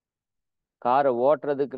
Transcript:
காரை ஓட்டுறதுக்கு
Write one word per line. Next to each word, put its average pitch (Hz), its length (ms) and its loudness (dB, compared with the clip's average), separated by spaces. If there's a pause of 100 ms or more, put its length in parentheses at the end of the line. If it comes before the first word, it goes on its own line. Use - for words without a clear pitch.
(880)
காரை 135 240 2 (160)
ஓட்டுறதுக்கு 139 520 -2